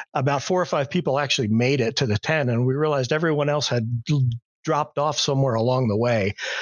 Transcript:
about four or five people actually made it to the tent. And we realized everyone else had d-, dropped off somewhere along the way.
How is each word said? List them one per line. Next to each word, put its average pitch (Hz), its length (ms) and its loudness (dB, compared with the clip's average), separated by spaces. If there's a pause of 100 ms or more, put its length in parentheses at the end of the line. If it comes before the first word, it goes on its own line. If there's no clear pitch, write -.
(140)
about 139 280 0
four 180 180 0
or 175 60 0
five 143 240 -2
people 147 280 0
actually 135 300 0
made 120 320 2
it 117 160 -2
to 143 100 0
the 107 120 0
tent. 151 320 0
And 120 160 0
we 131 80 0
realized 143 380 0
everyone 156 360 2
else 147 200 0
had 120 360 -2
d-, 131 280 2 (320)
dropped 151 340 -2
off 143 200 0
somewhere 135 360 2
along 123 340 2
the 104 80 2
way. 110 380 2 (280)